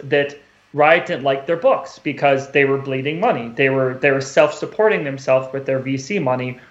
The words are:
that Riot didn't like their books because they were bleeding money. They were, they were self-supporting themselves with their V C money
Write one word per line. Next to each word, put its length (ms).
that 340
Riot 340
didn't 160
like 240
their 100
books 440
because 500
they 140
were 140
bleeding 420
money. 340
They 160
were, 240
they 160
were 100
self-supporting 840
themselves 480
with 140
their 120
V 180
C 220
money 400